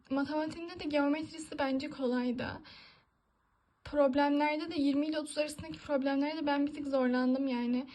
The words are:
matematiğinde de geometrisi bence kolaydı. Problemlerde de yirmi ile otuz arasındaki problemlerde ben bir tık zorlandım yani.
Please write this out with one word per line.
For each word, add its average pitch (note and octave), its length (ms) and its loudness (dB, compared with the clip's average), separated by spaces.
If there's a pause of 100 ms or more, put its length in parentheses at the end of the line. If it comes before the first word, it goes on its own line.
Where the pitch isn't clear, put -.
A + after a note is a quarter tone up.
matematiğinde D#4 680 -4
de F#4 40 -10
geometrisi D4 760 -2
bence C4+ 300 0
kolaydı. B3 580 -2 (1400)
Problemlerde D4 880 2
de D#4+ 100 -2
yirmi C#4+ 260 2
ile D#4 120 -2
otuz D4+ 180 -8
arasındaki D4+ 420 -6
problemlerde C#4+ 680 0
ben C#4+ 220 2
bir D4+ 60 -4
tık C#4+ 140 -6
zorlandım B3+ 600 2
yani. B3 480 0